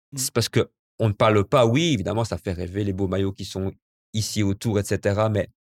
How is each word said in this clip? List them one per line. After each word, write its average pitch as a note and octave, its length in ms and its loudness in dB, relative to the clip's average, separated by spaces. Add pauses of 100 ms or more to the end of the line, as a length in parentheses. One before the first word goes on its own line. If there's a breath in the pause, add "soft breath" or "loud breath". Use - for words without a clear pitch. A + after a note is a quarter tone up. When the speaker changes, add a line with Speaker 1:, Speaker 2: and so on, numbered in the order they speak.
(120)
Speaker 1:
Mm. C#3 60 -14
Speaker 2:
C'est C3 140 -6
parce A#2 160 0
que - 220 0 (300)
on A2+ 100 2
ne G2+ 40 0
parle G#2+ 300 4
pas, B2+ 220 4
oui, D3 280 2
évidemment, G#2 300 -2
ça F2+ 140 -6
fait F#2 160 -6
rêver F2+ 320 -6
les G2+ 80 -2
beaux F#2+ 160 -2
maillots G2 240 -2
qui G2 100 -14
sont F#2+ 300 -6 (400)
ici G#2+ 300 -2
autour, G2+ 360 -2
et G2 40 -2
cetera, G#2 440 0
mais G2+ 220 -2 (260)